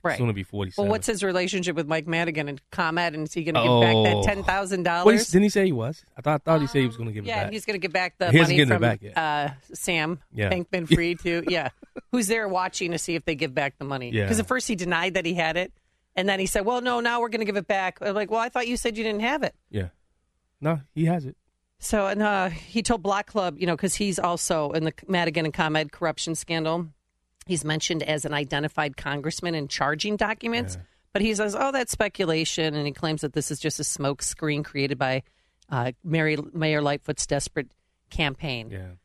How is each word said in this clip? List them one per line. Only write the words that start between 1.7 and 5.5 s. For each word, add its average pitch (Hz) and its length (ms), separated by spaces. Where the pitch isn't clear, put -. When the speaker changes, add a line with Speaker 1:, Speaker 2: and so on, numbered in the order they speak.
Speaker 1:
with 156 100
Mike 160 200
Madigan 165 420
and 139 100
ComEd? 170 440
And 156 120
is - 80
he 165 100
gonna 151 180
give 120 200
back 113 120
that 107 120
Speaker 2:
Oh. 101 80
Speaker 1:
ten 98 180
thousand 190 420
dollars? 175 200
Speaker 2:
Well, 214 100
he 214 60
s-, - 100
didn't 185 120
he 208 80